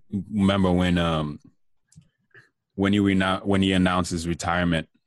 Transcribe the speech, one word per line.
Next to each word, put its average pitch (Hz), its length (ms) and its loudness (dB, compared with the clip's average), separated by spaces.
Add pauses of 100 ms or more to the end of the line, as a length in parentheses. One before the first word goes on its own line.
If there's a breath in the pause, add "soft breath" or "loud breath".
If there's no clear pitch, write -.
(320)
remember 98 400 2
when, 90 260 2
um, 78 420 -4 (1400 loud breath)
when 98 180 0
he 104 60 2
rena-, 95 440 0
when 98 180 0
he 95 120 2
announced 92 380 0
his 82 160 -6
retirement, 85 600 -2 (180)